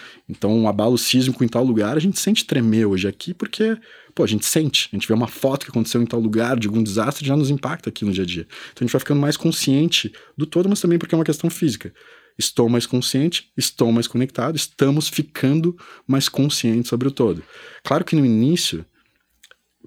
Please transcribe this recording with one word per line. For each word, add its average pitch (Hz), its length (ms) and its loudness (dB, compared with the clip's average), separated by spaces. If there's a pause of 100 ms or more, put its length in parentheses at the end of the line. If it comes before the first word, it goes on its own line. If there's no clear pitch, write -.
(300)
Então, 104 280 0
um 110 120 4
abalo 107 280 2
sísmico 127 460 2
em 117 60 2
tal 123 160 2
lugar, 110 320 2
a - 20 2
gente 185 180 0
sente - 280 0
tremer 113 400 2
hoje 98 240 0
aqui, - 240 -10
porque, 220 440 -2 (380)
pô, - 80 2
a 107 40 2
gente 104 180 0
sente, - 480 0
a - 20 -8
gente 95 100 -4
vê 110 80 0
uma 117 140 2
foto - 380 -2
que - 60 -16
aconteceu 117 300 0
em 117 40 2
tal 117 160 -2
lugar, 113 360 0
de 110 120 -2
algum 113 120 2
desastre, 110 460 -2
já 139 80 2
nos 143 140 2
impacta 135 400 -4
aqui - 160 -8
no 101 80 0
dia 95 100 -2
a - 20 0
dia. 85 220 -8 (240)
Então, - 80 -20
a 131 60 -2
gente 117 80 -2
vai 131 80 0
ficando 143 180 0
mais 143 160 0
consciente 156 800 0 (240)
do 147 80 -2
todo, 180 240 0
mas 208 100 0
também 170 180 2
porque - 160 -2
é 165 40 2
uma 160 80 2
questão 160 240 0
física. 131 440 -4 (440)
Estou - 320 2
mais 120 160 2
consciente, 135 720 -2
estou 120 340 0
mais 113 160 2
conectado, 127 480 -2
estamos 147 540 0
ficando 160 680 0 (300)
mais 135 220 2
conscientes 120 580 0
sobre 123 220 0
o - 20 -2
todo. 92 320 0 (400)
Claro 156 220 0
que - 100 -2
no 143 100 4
início, 117 600 2 (1000)